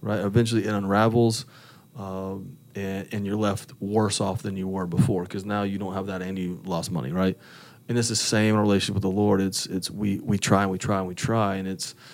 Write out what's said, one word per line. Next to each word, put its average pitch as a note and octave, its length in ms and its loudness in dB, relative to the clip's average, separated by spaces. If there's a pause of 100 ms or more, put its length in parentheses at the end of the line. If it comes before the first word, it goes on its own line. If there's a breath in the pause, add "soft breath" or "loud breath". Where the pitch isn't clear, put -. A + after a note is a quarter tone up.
right? G#2 180 -2
Eventually A2 440 2
it G#2+ 80 -2
unravels, A2 760 2 (520 loud breath)
uh, F#2+ 360 -8 (400)
and, G2 360 -6
and G#2 160 -4
you're G2+ 100 -2
left G2+ 440 -2
worse G#2 400 2
off G2+ 220 0
than G2 140 -6
you F#2+ 120 -4
were F#2+ 180 -4
before, F2+ 400 4
'cause G2 200 -8
now G#2 160 0
you G2 160 -2
don't F#2+ 160 -6
have F#2+ 120 -4
that F#2+ 160 -6
and F#2+ 160 -4
you F2+ 260 -4
lost E2+ 280 -4
money, C#2 180 -4
right? F#2 280 0 (500 loud breath)
And A#2 80 -2
it's A#2 120 2
the A2 80 -2
same G#2+ 400 2
relationship G#2 380 4
with G2 80 0
the G2 60 0
Lord. G2 320 4
It's, G2 260 0
it's, F#2+ 240 -4
we, G2+ 280 -2
we G2+ 200 0
try G2 240 4
and G2 80 0
we F#2 60 -2
try G2+ 220 -2
and F#2+ 100 -2
we F2+ 60 -10
try, G#2 420 0
and F#2+ 100 -4
it's, F#2+ 280 -8 (200 loud breath)